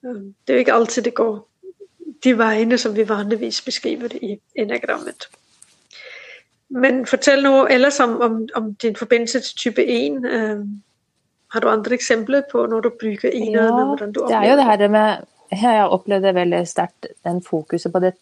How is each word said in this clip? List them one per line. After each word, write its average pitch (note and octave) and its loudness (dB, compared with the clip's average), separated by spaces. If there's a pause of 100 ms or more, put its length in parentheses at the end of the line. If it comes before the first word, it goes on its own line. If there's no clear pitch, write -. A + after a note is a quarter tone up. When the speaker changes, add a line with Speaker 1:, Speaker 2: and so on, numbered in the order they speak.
Speaker 1:
Øhm, G3+ -12 (120)
det C4 0
er - 2
jo B3 4
ikke B3 2
altid, A3+ 0
det A#3+ -2
går A3 -4 (760)
de B3 4
vejene, A3+ 2
som A3 -2
vi G#3+ 0
vanligvis G#3+ -4
beskriver A#3+ -6
det A#3 -10
i G#3 -8 (160)
enagrammet. - -6 (1400)
Men B3+ 2
fortæl C#4 4
nu C4+ 6
ellers C#4 4
om, A#3 2
om, A3+ 0
om A3 -4
din A3 -2
forbindelse A#3 0
til - -12
type B3 0
en. B3+ -2
Øhm, G#3 -4 (680)
har A3+ -2
du A3+ 2
andre A3 0
eksempler B3 0 (100)
på, A#3 0
når A3+ -2
du A3+ 0 (100)
bygger A3 -2
enerne, A3 0 (140)
Speaker 2:
Ja, C4 2
Speaker 1:
hvordan G#3+ -6
du - -4
Speaker 2:
det A#3 0
er G#3+ 2
jo A#3+ 6
Speaker 1:
oplever C#4 6
Speaker 2:
det A#3 4
Speaker 1:
det? - 2
Speaker 2:
her G3+ 4
med, G#3+ 2 (260)
jeg F#3+ -6
har G#3+ 4
opplevd F#3+ 0
det F#3+ 2
veldig F3 2
sterkt, - -6 (180)
den F3 -2
fokuset E3+ -4
på F#3 0
det F#3 2